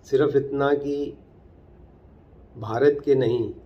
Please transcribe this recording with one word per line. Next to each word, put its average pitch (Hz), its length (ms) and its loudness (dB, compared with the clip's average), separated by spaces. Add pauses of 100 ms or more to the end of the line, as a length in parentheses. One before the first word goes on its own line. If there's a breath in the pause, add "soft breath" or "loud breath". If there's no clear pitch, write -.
सिर्फ 135 280 2
इतना 139 400 0
कि 143 380 -6 (1400)
भारत 117 500 0
के 139 100 4
नहीं 117 380 0 (120)